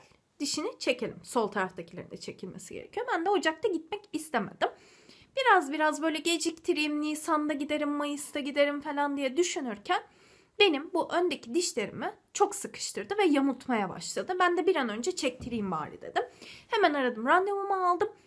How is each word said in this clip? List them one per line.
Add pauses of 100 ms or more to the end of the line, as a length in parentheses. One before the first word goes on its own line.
(400)
dişini
çekelim."
Sol
taraftakilerin
de
çekilmesi
gerekiyor.
Ben
de
Ocak'ta
gitmek
istemedim. (680)
Biraz
biraz
böyle
geciktireyim,
Nisan'da
giderim,
Mayıs'ta
giderim
falan
diye
düşünürken (560)
benim
bu
öndeki
dişlerimi (180)
çok
sıkıştırdı
ve
yamultmaya
başladı.
Ben
de
bir
an
önce
çektireyim
bari
dedim. (460)
Hemen
aradım,
randevumu
aldım. (180)